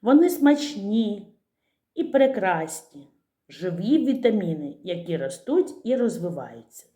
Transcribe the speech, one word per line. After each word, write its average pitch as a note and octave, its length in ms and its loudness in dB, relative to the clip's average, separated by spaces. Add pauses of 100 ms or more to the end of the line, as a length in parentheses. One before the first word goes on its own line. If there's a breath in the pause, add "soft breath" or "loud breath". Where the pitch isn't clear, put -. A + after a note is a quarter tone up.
Вони D4+ 280 6
смачні G#3+ 1040 0 (600)
і E4 100 -4
прекрасні, F#3 1040 0 (400)
живі F#3 580 -2
вітаміни, F3 800 0
які F3 320 -6
ростуть C#3+ 580 -2 (100)
і B3 120 0
розвиваються. C#3+ 1000 -6